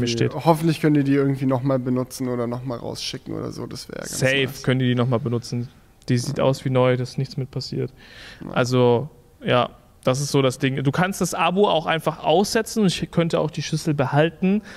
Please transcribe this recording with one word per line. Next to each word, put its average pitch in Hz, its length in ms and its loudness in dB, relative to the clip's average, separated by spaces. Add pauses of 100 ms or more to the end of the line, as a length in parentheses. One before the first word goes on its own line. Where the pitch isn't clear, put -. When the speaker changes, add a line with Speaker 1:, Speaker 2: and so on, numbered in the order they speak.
Speaker 1:
irgendwie 117 80 0
Speaker 2:
steht. 117 240 0
Speaker 1:
Hoffentlich 160 460 2
können 151 140 4
die 143 100 4
die 139 80 4
irgendwie 139 320 2
noch 131 180 2
mal 135 160 2
benutzen 127 480 -2
oder 120 180 -2
noch 120 200 -6
mal 123 120 -6
rausschicken - 560 -10
oder 107 200 -6
so. - 140 -10
Das - 200 -14
wär - 120 -12
ganz - 200 -10
Speaker 2:
Safe 135 280 2
Speaker 1:
nice. - 160 -10
Speaker 2:
können 131 180 2
die 127 60 2
die 123 80 2
noch 123 120 2
mal 120 120 0
benutzen. 120 500 -4 (400)
Die 123 80 2
sieht 139 220 -4
Speaker 1:
Ja. 139 60 2
Speaker 2:
aus 135 200 0
wie 143 40 -2
neu, 127 280 4
dass 123 200 -6
nichts 139 200 -6
mit 131 140 -6
passiert. 131 400 -6 (520)
Speaker 1:
Ja. - 80 -12
Speaker 2:
Also, 123 580 2 (360)
ja, 127 240 2 (360)
das 135 160 2
ist 139 100 -4
so 143 100 4
das 127 160 2
Ding. 131 260 0
Du 139 80 2
kannst 180 300 0
das 175 120 -2
Abo 180 360 2
auch 160 160 2
einfach 160 380 -2
aussetzen 208 580 2
und 202 60 4
ich - 240 -2
könnte 165 280 2
auch 156 120 -2
die 156 100 -8
Schüssel 156 320 -2
behalten. 160 680 2 (160)